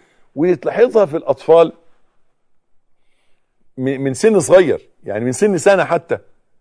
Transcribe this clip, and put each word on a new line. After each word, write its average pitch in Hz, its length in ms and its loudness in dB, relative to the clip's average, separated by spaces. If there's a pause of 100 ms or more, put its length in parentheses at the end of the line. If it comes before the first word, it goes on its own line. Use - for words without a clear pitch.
(340)
وتلاحظها 180 720 0
في 143 100 -4
الأطفال 160 560 2 (2000)
م-، 131 240 -4
من 135 140 -4
سن 208 260 2
صغير، 151 480 0 (160)
يعني 107 200 -6
من 127 80 -4
سن 196 260 -2
سنة 185 260 0
حتى. 160 340 -6 (420)